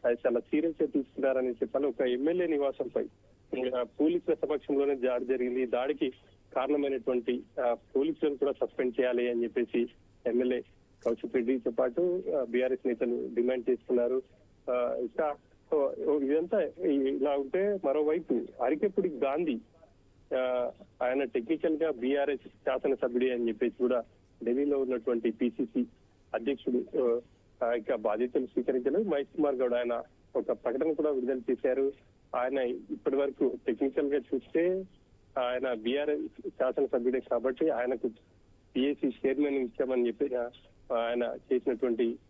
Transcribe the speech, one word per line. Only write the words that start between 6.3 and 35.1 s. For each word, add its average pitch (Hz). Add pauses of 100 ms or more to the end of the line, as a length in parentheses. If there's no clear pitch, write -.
కారణమైనటువంటి, 131 (180)
ఆ, 120
పోలీసులను 143
కూడా 151
సస్పెండ్ 123
చేయాలి 123
అని 117
చెప్పేసి 120 (400)
ఎమ్మెల్యే 123 (440)
కౌశిక్ 117
రెడ్డితో 123
పాటు, 170 (140)
ఆ, 131
బీఆర్ఎస్ 123
నేతలు 120
డిమాండ్ 123
చేస్తున్నారు. 123 (500)
ఆ, 123
ఇక, 143 (380)
ఓ, 139 (160)
ఓ, 151
ఇదంతా 160
ఇ-, 147
ఇలా 139
ఉంటే, 185
మరోవైపు 151
అరికెప్పుడి 170
గాంధీ, 139 (760)
ఆ, 127 (320)
ఆయన 131
టెక్నికల్ 156
గా 160
బీఆర్ఎస్ 135
శాసనసభ్యుడే 127
అని 117
చెప్పేసి 110
కూడా 123 (400)
ఢిల్లీలో 139
ఉన్నటువంటి 120
పీసీసీ 123 (500)
అధ్యక్షుడు, 123
ఆ, 120 (420)
ఆ, 117
ఇక 120
బాధ్యతలు 117
స్వీకరించలేదు. 135
మహేష్ 143
కుమార్ 143
గౌడ్ 123
ఆయన 120 (320)
ఒక 123
ప్రకటన 135
కూడా 151
విడుదల 131
చేశారు. 131 (420)
ఆయన 131
ఇప్పటి 131
వరకు 139 (100)
టెక్నికల్ 143
గా 139 (140)
చూస్తే 185 (540)